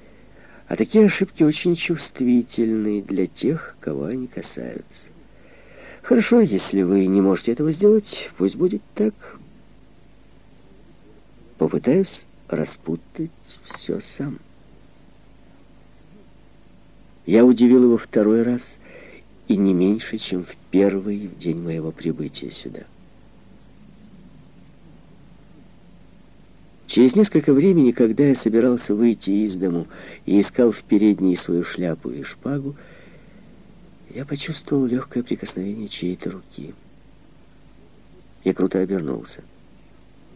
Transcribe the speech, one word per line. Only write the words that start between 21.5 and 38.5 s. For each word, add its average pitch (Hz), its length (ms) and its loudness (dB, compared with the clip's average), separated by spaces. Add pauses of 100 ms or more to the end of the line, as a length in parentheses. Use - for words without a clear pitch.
моего 80 320 -8
прибытия 78 580 -8
сюда. - 300 -14 (4000)
Через 123 280 4
несколько 170 380 4
времени, 147 380 4
когда 113 340 2
я 139 100 4
собирался 120 580 0
выйти 110 380 0
из 101 240 0
дому 87 320 -4 (380)
и 101 160 4
искал 117 320 2
в - 100 -18
передней 98 540 2
свою 85 260 -2
шляпу 82 460 -6
и 69 140 -12
шпагу, 139 520 -8 (1400)
я 139 120 -12
почувствовал 143 600 -4
лёгкое 123 380 -4
прикосновение 104 640 -8
чьей-то 90 420 -8
руки. 90 460 -16 (1700)
Я 95 100 0